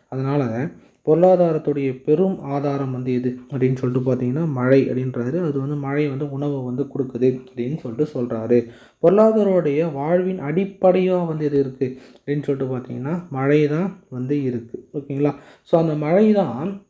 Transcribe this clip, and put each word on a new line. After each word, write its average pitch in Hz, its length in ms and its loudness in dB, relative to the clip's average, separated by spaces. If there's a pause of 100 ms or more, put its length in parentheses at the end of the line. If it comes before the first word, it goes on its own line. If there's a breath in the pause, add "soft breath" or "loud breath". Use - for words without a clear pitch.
அதனால 135 600 -2 (380 loud breath)
பொருளாதாரத்துடைய 156 960 2
பெரும் 175 380 2
ஆதாரம் 139 520 -4
வந்து 127 220 -4
எது 123 240 -2 (100)
அப்படின்னு 131 280 0
சொல்லிட்டு 127 380 0
பார்த்தீங்கன்னா, 127 340 -2
மழை 131 420 4
அப்படின்றாரு. 127 540 -2
அது 139 160 -2
வந்து 143 140 -4
மழை 143 340 -2
வந்து 139 240 -6
உணவு 139 320 -4
வந்து 123 180 -4
கொடுக்குது 131 640 -2
அப்படின்னு 135 340 -6
சொல்லிட்டு 127 420 -4
சொல்றாரு. 120 380 0 (440 loud breath)
பொருளாதாரோடைய 180 920 4
வாழ்வின் 180 480 -2
அடிப்படையா 180 880 0
வந்து 156 180 -4
எது 143 140 2
இருக்கு 127 400 -2 (160 loud breath)
அப்படின்னு 143 280 -4
சொல்லிட்டு 135 340 -2
பார்த்தீங்கன்னா, 131 520 -8
மழை 143 400 2
தான் 175 300 -2 (120)
வந்து 131 320 -4
இருக்கு. - 520 -6
ஓகேங்களா? 143 400 -2 (280 loud breath)
So 170 180 2
அந்த 160 140 0
மழை 175 380 4
தான் 185 580 -2